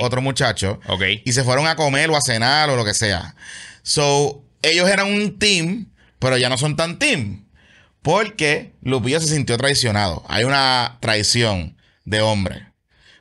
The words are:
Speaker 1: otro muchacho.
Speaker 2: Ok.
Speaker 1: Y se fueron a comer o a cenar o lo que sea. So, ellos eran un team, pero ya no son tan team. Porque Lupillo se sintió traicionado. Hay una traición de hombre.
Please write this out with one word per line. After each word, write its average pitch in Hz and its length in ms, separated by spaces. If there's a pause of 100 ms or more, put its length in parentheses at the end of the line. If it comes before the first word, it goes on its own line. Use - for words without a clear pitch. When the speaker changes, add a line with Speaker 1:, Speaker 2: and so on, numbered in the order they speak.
Speaker 1:
otro 123 200
muchacho. 120 680
Speaker 2:
Ok. 95 140 (240)
Speaker 1:
Y 127 80
se 135 100
fueron 127 220
a 160 100
comer 151 360
o 156 40
a 143 60
cenar 127 480
o 131 60
lo 117 100
que 104 80
sea. 95 420 (460)
So, 143 640 (180)
ellos 170 260
eran 196 200
un 208 320
team, 196 480 (320)
pero 131 180
ya 123 120
no 131 100
son 147 160
tan 165 240
team. 123 480 (560)
Porque 165 680 (100)
Lupillo 131 360
se 160 80
sintió 135 300
traicionado. 110 680
Hay 107 160
una 131 580
traición 107 760 (280)
de 107 160
hombre. 104 460 (540)